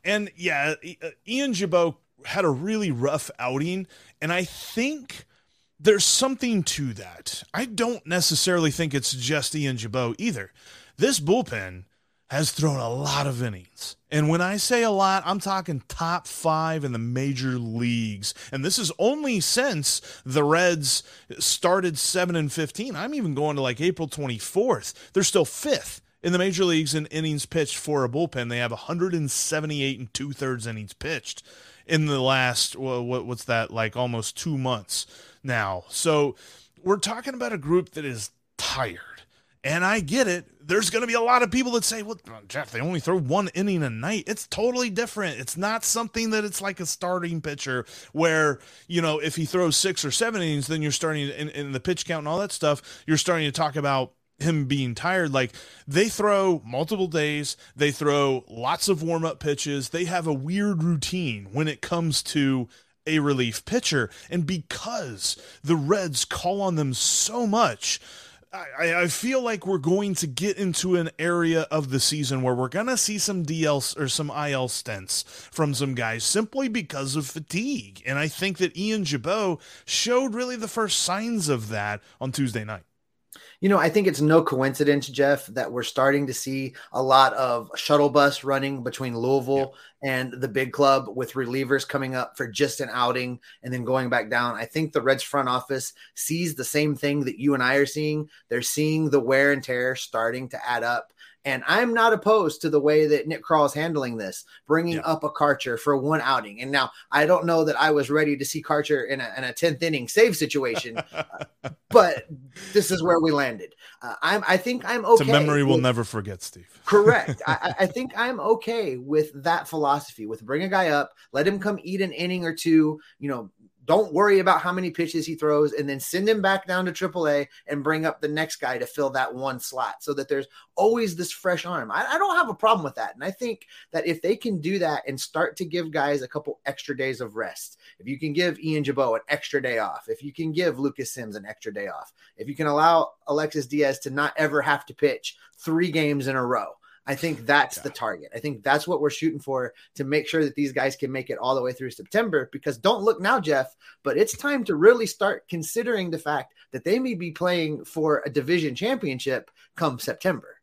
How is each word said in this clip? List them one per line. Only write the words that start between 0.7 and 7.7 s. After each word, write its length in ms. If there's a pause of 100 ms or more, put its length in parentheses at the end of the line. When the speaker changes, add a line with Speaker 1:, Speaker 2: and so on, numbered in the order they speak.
Speaker 1:
I-, 180
uh, 60 (180)
Ian 280
Gibaut 420 (300)
had 180
a 60
really 420
rough 460
outing. 480 (340)
And 100
I 140
think 800 (560)
there's 240
something 580
to 300
that. 520 (100)
I 100
don't 420